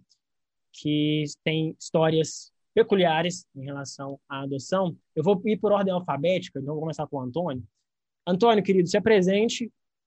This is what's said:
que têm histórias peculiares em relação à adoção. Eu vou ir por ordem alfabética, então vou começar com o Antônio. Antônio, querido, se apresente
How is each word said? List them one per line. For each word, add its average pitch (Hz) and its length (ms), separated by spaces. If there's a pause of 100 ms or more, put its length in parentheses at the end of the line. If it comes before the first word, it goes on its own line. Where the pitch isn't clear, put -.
(720)
que 151 520 (180)
têm 160 380
histórias 160 720 (220)
peculiares 175 800
em 135 100
relação 139 540 (100)
à 135 140
adoção. 147 540 (180)
Eu 156 80
vou 185 220
ir 214 140
por 208 140
ordem 196 200
alfabética, 175 680
então 143 140
vou 151 80
começar 156 240
com 143 100
o 135 40
Antônio. 131 420 (640)
Antônio, 208 360
querido, 185 260
se 208 80
apresente 208 760 (360)